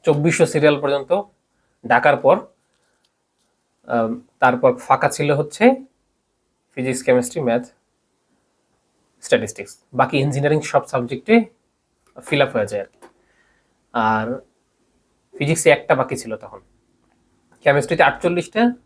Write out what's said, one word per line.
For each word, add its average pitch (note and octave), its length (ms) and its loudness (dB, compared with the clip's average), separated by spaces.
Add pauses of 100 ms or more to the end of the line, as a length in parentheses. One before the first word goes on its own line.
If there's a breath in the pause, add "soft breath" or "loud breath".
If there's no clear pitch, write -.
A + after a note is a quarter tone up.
চব্বিশশো D#3 420 2
সিরিয়াল D3+ 360 2
পর্যন্ত C#3 280 -4 (760)
ডাকার C3 380 2
পর, D3 120 4 (1600)
আম, A2+ 180 0 (300)
তারপর B2+ 280 4 (160)
ফাঁকা C#3+ 300 2
ছিল D3 120 -2 (120)
হচ্ছে D3+ 240 -4 (1080)
ফিজিক্স, B2+ 320 -4
কেমিস্ট্রি, B2 420 0
ম্যাথ, A#2+ 160 -2 (1600)
স্ট্যাটিস্টিক্স। A2+ 480 -2 (220)
বাকি C3 300 0
ইঞ্জিনিয়ারিং D3 360 0 (120)
সব C#3+ 100 2 (100)
সাবজেক্টে C3 420 -2 (920)
ফিল C#3 160 0
আপ C3 140 0
হয়ে G#2 100 -2
যায় G#2 180 -8
আর - 80 -18
কি। - 80 -20 (920)
আর A2 340 0 (1120)
ফিজিক্সে D#3 320 2
একটা C#3+ 240 2
বাকি C3 220 -4
ছিল A2 200 -10
তখন, G2+ 240 -20 (1040)
কেমিস্ট্রিতে D3 380 2
আটচল্লিশটা F3 600 0 (240)